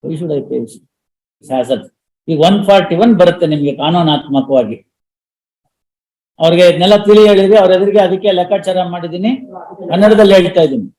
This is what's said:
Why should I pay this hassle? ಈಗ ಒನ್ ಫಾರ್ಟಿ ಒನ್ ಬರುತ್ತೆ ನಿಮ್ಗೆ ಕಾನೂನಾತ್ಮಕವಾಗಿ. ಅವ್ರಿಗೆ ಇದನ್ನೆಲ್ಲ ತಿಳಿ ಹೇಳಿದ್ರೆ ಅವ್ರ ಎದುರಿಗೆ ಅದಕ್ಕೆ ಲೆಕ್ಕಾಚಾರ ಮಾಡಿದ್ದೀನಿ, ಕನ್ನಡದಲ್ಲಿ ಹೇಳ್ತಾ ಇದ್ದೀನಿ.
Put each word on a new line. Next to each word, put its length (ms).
Why 140
should 200
I 120
pay 140
this 100
hassle? 320
ಈಗ 200
ಒನ್ 160
ಫಾರ್ಟಿ 320
ಒನ್ 240
ಬರುತ್ತೆ 260
ನಿಮ್ಗೆ 380
ಕಾನೂನಾತ್ಮಕವಾಗಿ. 920
ಅವ್ರಿಗೆ 300
ಇದನ್ನೆಲ್ಲ 280
ತಿಳಿ 220
ಹೇಳಿದ್ರೆ 300
ಅವ್ರ 120
ಎದುರಿಗೆ 360
ಅದಕ್ಕೆ 320
ಲೆಕ್ಕಾಚಾರ 440
ಮಾಡಿದ್ದೀನಿ, 360
ಕನ್ನಡದಲ್ಲಿ 440
ಹೇಳ್ತಾ 320
ಇದ್ದೀನಿ. 220